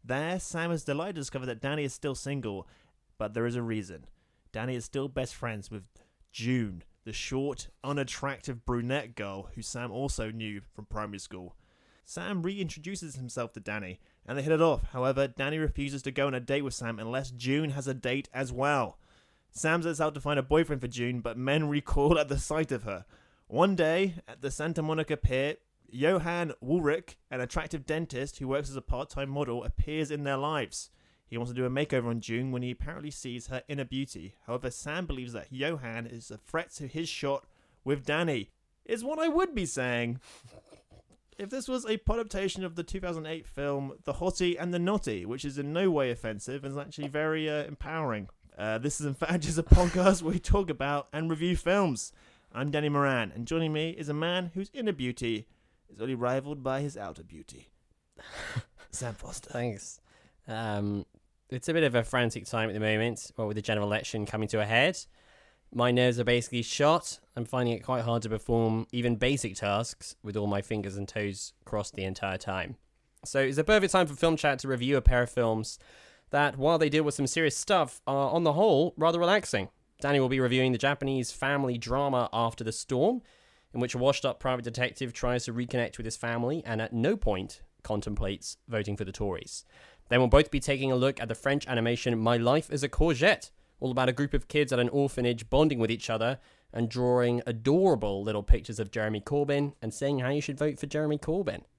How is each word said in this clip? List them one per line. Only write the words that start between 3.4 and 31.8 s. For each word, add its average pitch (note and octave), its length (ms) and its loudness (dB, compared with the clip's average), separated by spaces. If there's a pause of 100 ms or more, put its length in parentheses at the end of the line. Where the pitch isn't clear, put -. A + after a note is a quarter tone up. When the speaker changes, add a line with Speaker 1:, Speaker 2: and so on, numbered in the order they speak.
Speaker 1:
is A#2+ 100 0
a B2 60 -2
reason. G2+ 440 -6 (480)
Danny B2 220 -4
is A#2+ 100 -6
still C#3 240 -4
best C3 260 -6
friends A2 340 -8
with G#2 140 -12 (480)
June, A2+ 520 -2 (200)
the A2 80 -12
short, C3+ 560 -6 (160)
unattractive C3+ 840 -6
brunette A#2+ 500 -2
girl G2 400 -8
who A2+ 60 -12
Sam A#2+ 300 -8
also A#2+ 400 -4
knew G#2+ 300 -8 (120)
from G#2 120 -16
primary G#2 340 -8
school. F#2 380 -14 (480)
Sam F3+ 360 -6
reintroduces E3+ 760 -6
himself B2 360 -8
to - 60 -14
Danny, G2+ 400 -8 (260)
and B2+ 120 -6
they C3+ 60 -4
hit D#3 100 2
it D#3 80 4
off. D#3+ 220 4 (100)
However, C3 340 2
Danny C#3 300 -4
refuses C#3+ 460 -2
to C#3 80 -4
go C#3 160 2
on C3+ 60 -2
a B2+ 60 -2
date C#3 220 0
with C3+ 120 -4
Sam A2+ 260 -6
unless B2+ 320 -4
June C3+ 400 0
has C3+ 160 -6
a C3+ 60 -2
date C3 400 -4
as B2+ 200 -4
well. C3 460 0 (520)
Sam E3 320 0
sets D#3+ 160 -2
out D#3 140 2
to D3 80 -10
find D3 180 0
a C3 40 0
boyfriend D3+ 380 2
for B2 60 -6
June, A#2+ 320 -2
but A#2 180 -6
men C#3+ 320 2
<laughs> - 0 -
recoil D3 480 4
at D3 120 0
the C#3 100 0
sight D3+ 320 -2
of A2+ 120 -4
her. G2 220 -8 (420)
One F3+ 280 2
day, E3+ 400 2 (100)
at - 160 -16
the C#3 100 -4
Santa D#3+ 300 -4
Monica D#3 360 -2
Pier, C#3 380 0 (340)
Johan E3+ 600 0 (100)
Woolrich, D3 540 0 (160)
an C3 80 -6
attractive D3+ 460 -4
dentist D#3 540 -4
who C3+ 100 -6
works C#3 200 0
as C3+ 60 -10
a C3 60 -8
part-time C#3 480 -4
model, C3+ 340 -4
appears D#3 480 0
in D3 140 -4
their C#3 100 0
lives. C#3+ 540 -4 (360)
He A#2 120 -8
wants A#2+ 140 -4
to A#2+ 40 -8
do B2+ 100 0
a B2+ 40 2
makeover C3 380 0